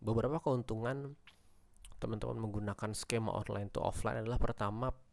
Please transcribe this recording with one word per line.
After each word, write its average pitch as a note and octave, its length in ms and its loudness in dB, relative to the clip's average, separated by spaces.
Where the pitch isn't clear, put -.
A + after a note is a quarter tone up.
Beberapa A2+ 400 2
keuntungan C3 800 0
teman-teman A2+ 360 -2
menggunakan G#2 600 -2
skema A2+ 360 0
online G2+ 380 -2
to - 140 -2
offline A2+ 400 0
adalah A#2+ 160 2
pertama, A#2 520 2